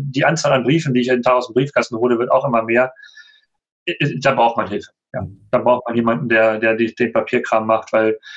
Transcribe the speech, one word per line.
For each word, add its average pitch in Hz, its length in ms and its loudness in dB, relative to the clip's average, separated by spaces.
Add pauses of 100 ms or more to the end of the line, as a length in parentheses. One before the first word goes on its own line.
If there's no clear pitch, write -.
die 143 240 -2
Anzahl 147 280 0
an 123 120 0
Briefen, 151 280 0
die 123 100 2
ich 120 40 -2
jeden 123 160 0
Tag 127 120 2
aus 123 120 0
dem - 80 -10
Briefkasten 123 440 0
hole, 120 200 2
wird 127 140 -2
auch 135 120 2
immer 117 200 0
mehr. 117 280 0 (920)
Äh, 165 340 -4
da 135 160 0
braucht 117 220 2
man 104 120 -2
Hilfe. - 220 -8 (220)
Ja, 98 120 -8 (280)
da 123 60 2
braucht 120 280 0
man 123 80 -4
jemanden, 117 340 0
der, 110 300 2
der 113 160 0
die, 110 180 0
den 117 200 -2
Papierkram 110 520 0
macht, 110 280 -2
weil, 110 260 2 (180)